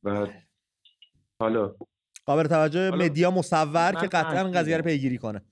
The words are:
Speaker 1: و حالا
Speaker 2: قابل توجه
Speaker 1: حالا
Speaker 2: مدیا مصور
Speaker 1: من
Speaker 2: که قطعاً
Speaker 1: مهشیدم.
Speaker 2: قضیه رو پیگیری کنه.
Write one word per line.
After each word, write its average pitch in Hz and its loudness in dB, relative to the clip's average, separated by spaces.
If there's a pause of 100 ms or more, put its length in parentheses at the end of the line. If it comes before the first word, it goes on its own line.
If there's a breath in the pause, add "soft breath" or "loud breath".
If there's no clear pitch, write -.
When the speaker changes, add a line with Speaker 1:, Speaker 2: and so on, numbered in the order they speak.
Speaker 1:
و 101 -2 (1120)
حالا 110 0 (500)
Speaker 2:
قابل 151 2
توجه 160 2
Speaker 1:
حالا 180 0
Speaker 2:
مدیا 165 2
مصور 165 0
Speaker 1:
من 165 -4
Speaker 2:
که 190 -2
قطعاً 170 0
Speaker 1:
مهشیدم. 180 0
Speaker 2:
قضیه 160 0
رو 160 -2
پیگیری 135 0
کنه. 107 -8